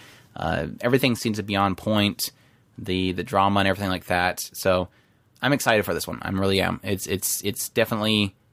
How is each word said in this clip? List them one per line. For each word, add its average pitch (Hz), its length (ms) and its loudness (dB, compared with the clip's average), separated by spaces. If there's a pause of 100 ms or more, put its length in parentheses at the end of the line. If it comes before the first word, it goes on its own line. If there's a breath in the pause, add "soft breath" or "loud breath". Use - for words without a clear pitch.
(340 loud breath)
uh, 82 320 -2 (140)
everything 127 340 2
seems 107 220 -4
to 104 80 -6
be 101 100 -4
on 98 220 2
point, 104 560 0 (440 soft breath)
the, 92 360 -2
the 90 100 -4
drama 98 380 2
and 98 80 4
everything 95 220 0
like 92 160 -6
that. 90 340 0 (120)
So 92 360 2 (520 soft breath)
I'm 127 120 2
excited 113 320 4
for 92 100 -2
this 78 120 -4
one. - 160 -8
I'm 98 180 -2
really 98 200 2
am. 90 220 -2
It's, 101 240 -4
it's, - 360 -4
it's - 260 -6
definitely 107 680 0 (180)